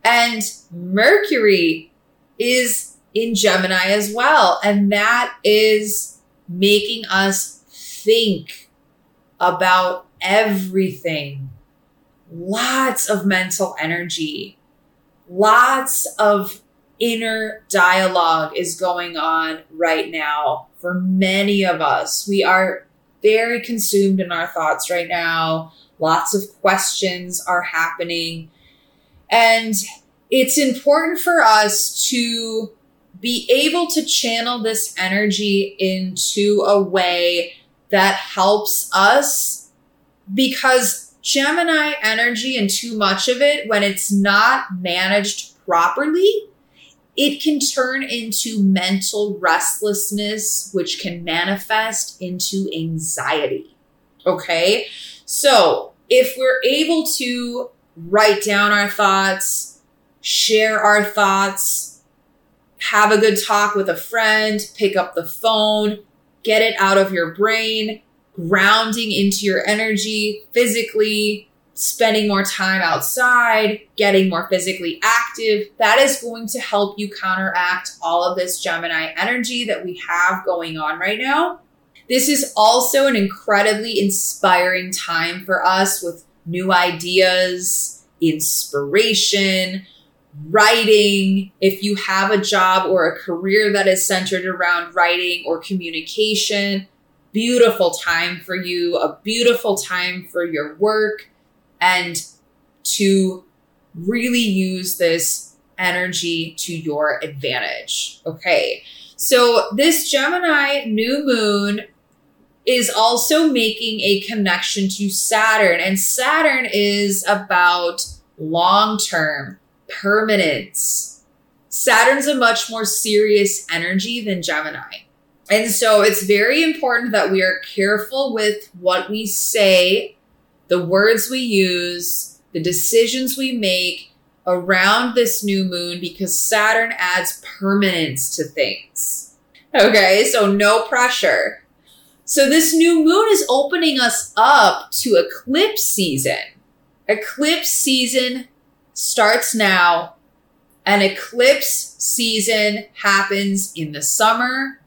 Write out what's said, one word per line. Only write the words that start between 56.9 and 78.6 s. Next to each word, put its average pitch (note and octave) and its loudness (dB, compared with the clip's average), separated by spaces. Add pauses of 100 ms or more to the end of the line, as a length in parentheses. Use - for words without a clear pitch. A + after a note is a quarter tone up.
to B3 -6 (260)
write G3+ 2
down G#3 2
our G3+ 2
thoughts, F#3+ -2 (420)
share A3 2
our G#3 4
thoughts, G3 0 (960)
have G#3+ 2
a G#3 4
good G#3 4
talk G#3 0
with G3 -2
a - -2
friend, G#3+ 0 (160)
pick G3 0
up F3+ -2
the E3 -4
phone, G#3+ 0 (440)
get A3 2
it A3 0
out G3 4
of F#3+ 4
your E3 -4
brain, A3 -2 (340)
grounding G#3 0
into G3 0
your F#3+ 0
energy G#3+ -2
physically, G#3+ 0 (240)
spending G#3+ 0
more G3 0
time F#3+ -2
outside, A3 0 (160)
getting F#3+ 4
more E3+ -4
physically F3+ -4
active, A3 0 (120)
that A3+ 4
is C4+ 2
going A#3 -10
to A#3+ -6
help G3+ -2
you G#3 -6
counteract F3+ -4
all E3+ 0
of F3+ -2
this F3+ -4